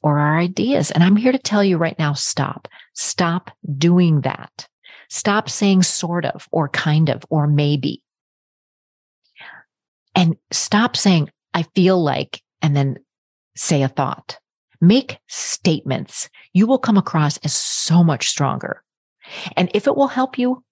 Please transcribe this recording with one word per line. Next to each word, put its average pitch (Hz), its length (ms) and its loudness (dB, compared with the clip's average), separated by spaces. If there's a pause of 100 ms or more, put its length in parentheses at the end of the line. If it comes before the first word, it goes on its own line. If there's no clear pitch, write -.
or 147 160 2
our 151 200 2
ideas. 185 520 0
And - 120 2
I'm 190 140 4
here 247 160 2
to 262 60 0
tell 208 260 0
you 180 140 2
right 165 200 -2
now, 147 140 0
stop. - 560 -6 (240)
Stop - 580 -4 (280)
doing 170 420 4
that. - 480 -8 (400)
Stop 214 400 -2
saying 190 360 2
"sort 170 420 -2
of" - 260 -10
or 151 160 0
"kind 156 400 0
of" 135 220 -4
or 151 160 0
"maybe." 147 560 0 (2000)
And 175 220 2 (160)
stop - 420 0
saying, 170 360 2 (240)
"I 175 80 -2 (120)
feel 185 280 4
like," 139 400 -4 (180)
and 143 160 0
then 139 220 -2 (560)
say - 260 0
a 135 80 2
thought. - 500 -6 (400)
Make 220 480 2
statements. - 1000 -4 (240)
You 196 140 4
will 254 120 2
come 214 200 2
across 151 400 0
as - 160 -4
so - 500 2
much 151 240 0
stronger. - 540 -4 (720)
And 180 160 0
if 202 140 -2
it 277 100 2
will 277 120 2
help 262 300 -4
you, 247 340 -2